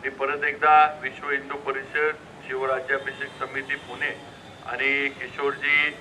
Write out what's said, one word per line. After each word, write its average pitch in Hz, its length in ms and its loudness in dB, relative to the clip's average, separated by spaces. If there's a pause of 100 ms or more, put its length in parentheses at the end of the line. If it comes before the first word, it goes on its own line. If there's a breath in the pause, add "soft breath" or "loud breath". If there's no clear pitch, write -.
मी 135 60 -2
परत 139 340 -2
एकदा 151 580 6
विश्व 135 280 -6
हिंदू 139 260 -2
परिषद, 143 600 0 (320)
शिवराज्याभिषेक 135 960 -2
समिती 135 320 -4
पुणे 127 640 -8 (300)
आणि 139 420 0
किशोरजी 143 920 0